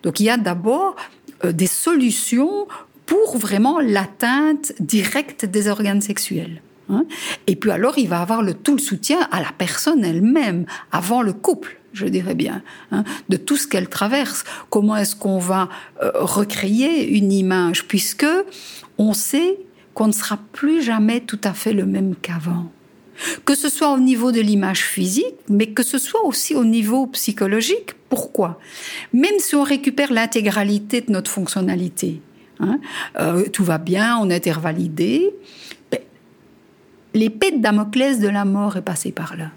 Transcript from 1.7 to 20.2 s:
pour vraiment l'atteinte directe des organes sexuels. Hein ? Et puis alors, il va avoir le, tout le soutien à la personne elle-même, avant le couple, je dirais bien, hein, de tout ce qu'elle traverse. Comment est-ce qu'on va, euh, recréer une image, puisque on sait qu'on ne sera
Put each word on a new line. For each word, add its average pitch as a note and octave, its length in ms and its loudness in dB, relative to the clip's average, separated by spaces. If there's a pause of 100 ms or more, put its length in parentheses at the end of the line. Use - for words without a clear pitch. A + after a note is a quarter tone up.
pour G4+ 320 2
vraiment A#3 440 2
l'atteinte B3+ 960 2
directe G#3+ 640 0
des G#3 240 0
organes G3+ 340 0
sexuels. E3+ 600 -6 (280)
Hein ? A3 140 2 (440)
Et F#3+ 100 2
puis G#3+ 120 0
alors, G#3 280 2
il A#3+ 100 2
va E3+ 140 0
avoir A3 220 0
le, F#3 100 0
tout - 220 2
le C4+ 60 0
soutien C#4+ 480 0
à F#3+ 120 -2
la C3 160 -6
personne G#3+ 480 0
elle-même, F#3 600 2 (280)
avant A#3 280 0
le G3+ 120 0
couple, - 460 -2 (120)
je G3 140 -6
dirais F#3 280 -2
bien, - 280 -2 (320)
hein, G#3 100 0 (240)
de F#3+ 80 2
tout C#4+ 220 0
ce - 100 -2
qu'elle F3+ 220 -2
traverse. C4 560 -2 (240)
Comment G#3+ 260 2
est-ce G3+ 220 -2
qu'on F#3+ 220 0
va, F#3 280 0 (340)
euh, - 120 0
recréer G#3 960 0
une G3 240 4
image, F#3 560 2
puisque - 360 0 (720)
on G#3+ 140 2
sait E4 460 0 (360)
qu'on A3 140 2
ne G#3 60 2
sera G#3 260 -4 (140)